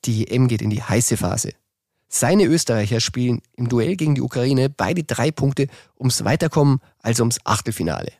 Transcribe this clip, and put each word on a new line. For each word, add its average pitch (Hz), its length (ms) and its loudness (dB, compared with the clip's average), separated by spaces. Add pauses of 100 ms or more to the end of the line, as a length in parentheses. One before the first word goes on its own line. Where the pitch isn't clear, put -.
Die 110 180 0
E - 100 -6
M 127 140 4
geht 110 140 0
in 107 80 -2
die 110 120 -4
heiße - 360 0
Phase. - 340 -2 (560)
Seine 180 360 4
Österreicher 117 560 2
spielen 123 420 -2 (100)
im 123 160 -6
Duell 120 260 0
gegen 156 200 0
die 131 80 0
Ukraine 131 480 0
beide 143 340 -2
drei 135 260 0
Punkte 139 380 -2 (280)
ums - 280 -2
Weiterkommen, 143 560 2 (200)
also 117 220 0
ums 117 220 0
Achtelfinale. 82 760 -4